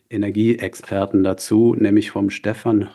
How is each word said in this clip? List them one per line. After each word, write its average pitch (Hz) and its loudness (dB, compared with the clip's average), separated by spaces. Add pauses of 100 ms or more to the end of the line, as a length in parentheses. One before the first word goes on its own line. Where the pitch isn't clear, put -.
Energieexperten 101 -2
dazu, 110 2
nämlich 104 2
vom 98 -2
Stefan 107 -2